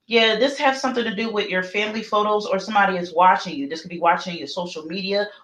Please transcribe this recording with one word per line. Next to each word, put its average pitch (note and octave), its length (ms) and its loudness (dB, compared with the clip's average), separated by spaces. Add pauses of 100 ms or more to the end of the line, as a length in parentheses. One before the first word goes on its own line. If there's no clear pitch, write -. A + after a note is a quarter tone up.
(100)
yeah, A3 260 4
this C4+ 200 2
has C4+ 240 2
something B3 240 -2
to A3 100 -4
do A3+ 160 -4
with G#3 200 -2
your F#3 120 0
family G#3+ 400 -4
photos, G#3 440 0
or F#3+ 120 0
somebody F#3+ 380 2
is F3 160 -6
watching F#3 420 4
you. C#3 140 -6
This D#3+ 140 -8
could F3+ 80 -16
be F3 80 -10
watching E3+ 400 0
your C#3+ 80 -8
social F3 400 -8
media, G3 420 -4 (160)